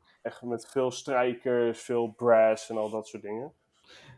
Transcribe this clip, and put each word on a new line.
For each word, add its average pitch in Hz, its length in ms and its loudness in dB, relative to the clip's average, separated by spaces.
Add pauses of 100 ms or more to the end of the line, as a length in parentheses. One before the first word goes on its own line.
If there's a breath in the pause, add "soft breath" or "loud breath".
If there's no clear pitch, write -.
(220)
echt - 200 -10
met 120 260 -6
veel 127 240 0
strijkers, 123 880 0
veel 120 260 -2
brass 110 600 4
en 113 80 -6
al 107 120 -4
dat 110 180 -8
soort 104 160 -16
dingen. 113 300 -10 (640 soft breath)